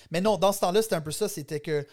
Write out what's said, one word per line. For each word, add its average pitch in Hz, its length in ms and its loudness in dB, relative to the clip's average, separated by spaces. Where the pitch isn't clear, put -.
Mais 170 120 -2
non, 208 160 2
dans 190 140 4
ce 196 80 -8
temps-là, 190 200 4
c'était 220 140 0
un 165 80 0
peu 151 80 -8
ça, 202 180 -2
c'était 151 320 -8
que 147 320 -2